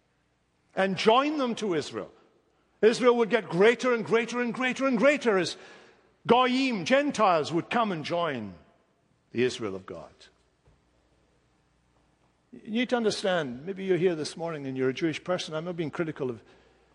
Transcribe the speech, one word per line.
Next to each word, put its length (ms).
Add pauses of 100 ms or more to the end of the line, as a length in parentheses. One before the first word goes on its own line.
(760)
and 200
join 420
them 180
to 180
Israel. 360 (680)
Israel 360
would 140
get 180
greater 440
and 120
greater 360
and 140
greater 320
and 100
greater 400
as 200 (680)
Goyim, 580
Gentiles, 680
would 180
come 220
and 120
join 500 (800)
the 120
Israel 300
of 120
God. 240 (2500)
You 200
need 180
to 60
understand, 680
maybe 200
you're 120
here 200
this 200
morning 300
and 100
you're 140
a 40
Jewish 280
person. 320
I'm 100
not 120
being 140
critical 380
of 140 (520)